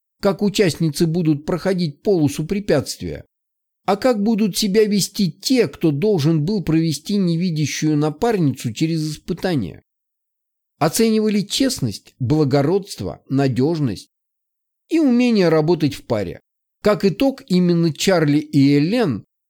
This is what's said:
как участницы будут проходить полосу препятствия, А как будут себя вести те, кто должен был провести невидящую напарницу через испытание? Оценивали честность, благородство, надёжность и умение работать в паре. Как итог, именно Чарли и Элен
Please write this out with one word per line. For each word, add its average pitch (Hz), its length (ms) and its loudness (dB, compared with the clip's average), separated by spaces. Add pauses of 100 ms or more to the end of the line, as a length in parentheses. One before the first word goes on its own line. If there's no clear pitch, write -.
(200)
как 196 220 0
участницы 170 640 0
будут 156 400 0
проходить 175 560 -4
полосу 160 420 0
препятствия, 156 800 -4 (640)
А 196 80 2
как 214 260 0
будут 214 320 0
себя 214 300 2
вести 196 480 -2
те, 240 340 0
кто 156 260 -2
должен 156 520 0
был 196 180 -4
провести 160 540 -2
невидящую 165 800 -2
напарницу 151 800 -2
через 156 380 -2
испытание? 156 720 -6 (960)
Оценивали 214 640 2
честность, 202 800 -4
благородство, 143 1120 0
надёжность 135 800 -2 (800)
и 330 80 2
умение 240 500 4
работать 156 460 2
в - 100 -16
паре. 95 340 -4 (440)
Как 202 240 2
итог, 269 420 0
именно 175 420 2
Чарли 156 460 2
и 143 400 2
Элен 165 480 0 (260)